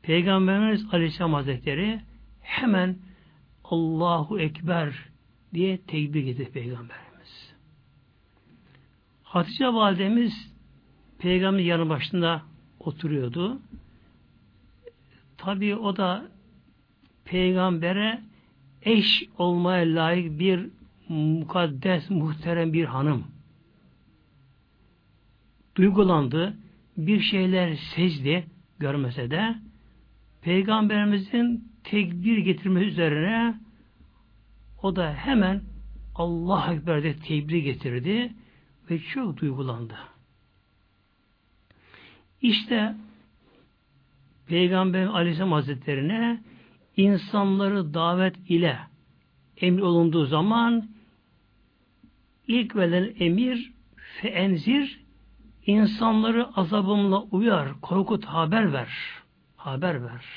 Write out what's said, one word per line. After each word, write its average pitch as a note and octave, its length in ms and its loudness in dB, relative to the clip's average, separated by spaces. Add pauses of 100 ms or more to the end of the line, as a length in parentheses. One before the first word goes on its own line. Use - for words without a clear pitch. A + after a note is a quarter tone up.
Peygamberimiz F#3+ 920 2
Aleyhisselam E3 400 0
Hazretleri C#3+ 640 -4 (400)
hemen F#3 560 0 (680)
Allahu E3 760 0
Ekber D#3 540 -2 (600)
diye F#3 260 -2
tekbir D3+ 400 -4
getirdi C3 320 -6
Peygamberimiz. - 1000 -14 (1700)
Hatice - 440 -2
validemiz G#3+ 680 2 (840)
Peygamberin F#3 460 2
yanı E3 240 2
başında E3 540 -2 (360)
oturuyordu. D3+ 840 -4 (1800)
Tabii G3+ 360 -2
o G3+ 200 -2
da G3+ 320 -2 (960)
peygambere F#3 960 0 (640)
eş G#3+ 400 4 (160)
olmaya F3 560 2
layık E3 440 0
bir F#3 320 2 (380)
mukaddes, D#3+ 1000 0
muhterem E3 640 -2
bir E3 120 2
hanım. C3 420 -2 (2500)
Duygulandı, F#3 800 2 (400)
bir G3+ 240 0
şeyler F#3 540 0
sezdi, D#3+ 720 -2 (320)
görmese C3+ 520 -4
de A3 240 -2 (880)
Peygamberimizin G#3 1300 0 (120)
tekbir G3+ 540 0
getirmesi F#3 480 2
üzerine F3 680 0 (1300)
o F#3+ 140 -2
da D#3+ 180 -2
hemen G3 480 0 (520)
Allahu E3+ 580 0
Ekber D3+ 300 0
diye D3+ 140 -2
tekbir D3+ 400 -2
getirdi C#3+ 760 -2 (580)
ve E3 80 -2
çok G#3+ 420 -6
duygulandı. B2+ 560 -6 (2500)
İşte A3 520 0 (1600)
Peygamber F#3 560 2
Aleyhisselam F3 460 0
Hazretlerine D3+ 880 -2 (560)
insanları G3 1000 2
davet F3+ 420 2 (140)
ile E3+ 280 2 (800)
emir F3+ 260 2
olunduğu E3+ 440 4
zaman A3 600 2 (1600)
ilk A#3 300 0
verilen F#3 420 2
emir A#3 540 0 (480)
feenzir, G3 800 0 (680)
insanları A3 880 2
azabımla G3+ 640 2
uyar, F#3 580 0
korkut, F#3+ 440 0
haber E3 480 2
ver. B2 160 -4 (680)
Haber C#3+ 480 -4
ver. A#2+ 200 -12 (120)